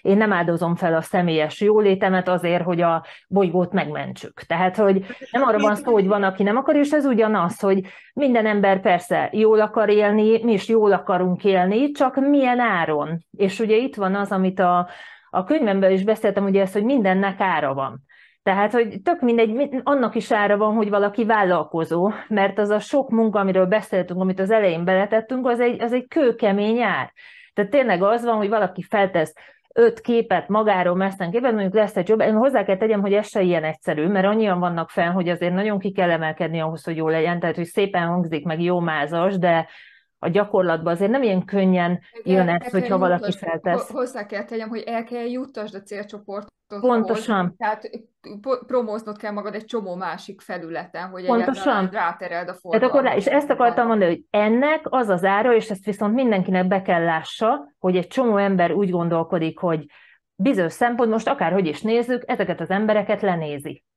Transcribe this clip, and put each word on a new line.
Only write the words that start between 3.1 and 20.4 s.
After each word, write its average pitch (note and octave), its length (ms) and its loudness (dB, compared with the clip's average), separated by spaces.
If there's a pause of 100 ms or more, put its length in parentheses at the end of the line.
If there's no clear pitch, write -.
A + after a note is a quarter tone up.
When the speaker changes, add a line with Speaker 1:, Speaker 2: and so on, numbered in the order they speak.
Speaker 1:
bolygót F3+ 440 0
megmentsük. C#3+ 720 -6
Tehát, F#3 340 0
hogy G3 280 2 (260)
nem B3 120 0
arra A3+ 160 2
van G#3 160 2
szó, G#3 180 -2
hogy G3 140 4
van, G3+ 160 2
aki F#3+ 200 0
nem G3+ 140 2
akar, C4+ 200 2
és C#4+ 140 2
ez D4 160 2
ugyanaz, G#3+ 540 0
hogy F#3+ 260 2 (260)
minden A#3+ 340 2
ember G3 340 2
persze F3 520 0
jól A3 280 4
akar G#3+ 280 2
élni, G#3+ 560 4
mi A#3 80 2
is F#3+ 160 0
jól G#3+ 240 4
akarunk F3+ 520 0
élni, G3+ 460 2
csak C#4 260 0
milyen C4+ 440 2
áron. E3 580 0 (180)
És F#3+ 220 0
ugye A3 180 2
itt B3+ 180 0
van F#3+ 200 -2
az, G3+ 180 -4
amit F#3+ 260 0
a, F3+ 300 2 (420)
a F#3 140 -2
könyvemben G3 460 2
is F#3+ 140 2
beszéltem, G#3 400 0
ugye G3 160 2
ez, F#3+ 120 0
hogy G#3 120 0
mindennek G3 560 0
ára D3+ 340 0
van. C3+ 280 -8 (400)
Tehát, G3+ 300 0
hogy A#3 300 0
tök E4+ 180 0
mindegy, A#3 320 2
mi-, A#3 300 -2
annak C4 320 0
is A3 180 -4
ára G#3 240 2